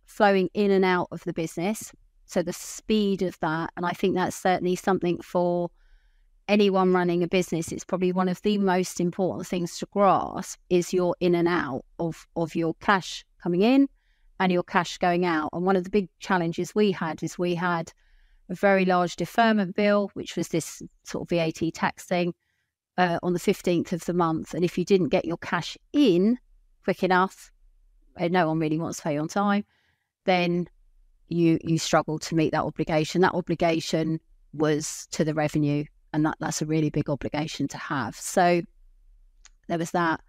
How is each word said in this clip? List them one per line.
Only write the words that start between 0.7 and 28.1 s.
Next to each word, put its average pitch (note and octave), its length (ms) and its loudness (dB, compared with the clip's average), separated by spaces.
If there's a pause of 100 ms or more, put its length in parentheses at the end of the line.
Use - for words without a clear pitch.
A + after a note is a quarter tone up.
out F3+ 280 2
of E3+ 120 -10
the F3 80 -6
business, E3+ 640 -6 (320)
so - 160 -2
the F3 100 -6
speed G3+ 680 -2
of F3+ 180 -4
that. E3 380 -4
And F3 80 -6
I F3 60 -2
think F#3 240 -2
that's F3+ 200 -2
certainly F3+ 400 0
something F3 460 0
for F3 500 -2 (800)
anyone G3 420 4
running F3 320 2
a E3+ 40 0
business. E3+ 440 -2
It's - 140 -10
probably F3+ 260 0
one F#3 160 0
of F3+ 140 -4
the G#3 160 2
most F#3 420 0
important E3+ 480 -2
things F3 300 -6
to - 140 -8
grasp F#3+ 680 0 (100)
is F3 220 2
your F3+ 300 0
in F3+ 140 4
and E3+ 120 2
out E3 380 -2 (140)
of, E3 360 -6
of E3 180 -4
your E3 280 -2
cash - 420 0 (180)
coming F3 200 0
in C4+ 260 6 (540)
and F#3 100 2
your F3 120 2
cash - 340 -2
going F3 280 2
out. D#3+ 280 -2
And F3 100 -4
one F#3+ 140 2
of F3+ 80 -2
the F#3+ 40 -12
big G3 200 0 (100)
challenges F3 560 -2
we G#3+ 160 4
had D#3+ 320 -6
is D#3+ 160 -6
we F3+ 160 -2
had E3+ 380 -2 (560)
a F3+ 60 -8
very F#3+ 280 4
large F3+ 320 2
deferment G#3 580 0
bill, G#3 420 2
which - 200 -10
was F3 140 -4
this - 320 -4 (240)
sort - 160 -8
of - 80 -12
V E3+ 100 0
A D#3+ 120 0
T D#3+ 200 -4
tax - 320 -6
thing, F3 300 -2 (640)
uh, F3 260 0
on F3+ 80 0
the F3 80 -2
fifteenth F#3 540 0
of E3 100 -6
the F3+ 100 -4
month. E3 400 0
And E3 120 0
if - 120 -4
you F3 60 0
didn't F3+ 260 4
get F#3 140 2
your E3 140 -4
cash - 400 -6 (160)
in A3+ 440 4 (460)
quick - 200 -2
enough, F#3 480 0 (640)